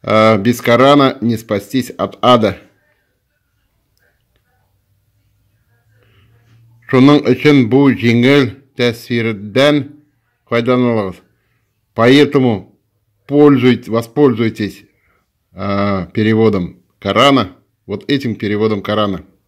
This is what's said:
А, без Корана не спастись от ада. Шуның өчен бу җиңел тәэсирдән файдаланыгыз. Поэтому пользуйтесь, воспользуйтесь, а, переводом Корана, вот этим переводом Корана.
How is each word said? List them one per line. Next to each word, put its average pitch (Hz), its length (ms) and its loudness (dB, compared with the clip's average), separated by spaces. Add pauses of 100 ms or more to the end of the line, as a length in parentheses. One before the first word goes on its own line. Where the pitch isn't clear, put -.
А, 110 300 2
без 113 240 -2
Корана 131 640 2
не 113 160 -4
спастись 120 500 -6
от - 320 -10
ада. 110 380 2 (4000)
Шуның 139 340 4
өчен 127 480 0
бу 139 160 2
җиңел 120 640 0 (260)
тәэсирдән 120 1300 -4 (400)
файдаланыгыз. 117 760 -2 (720)
Поэтому 127 840 0 (480)
пользуйтесь, 139 600 2
воспользуйтесь, 113 960 -2 (680)
а, 98 600 -4
переводом 107 720 -2 (140)
Корана, 110 580 0 (300)
вот 101 240 -12
этим 135 260 -4
переводом 104 460 -4
Корана. 104 420 -4 (240)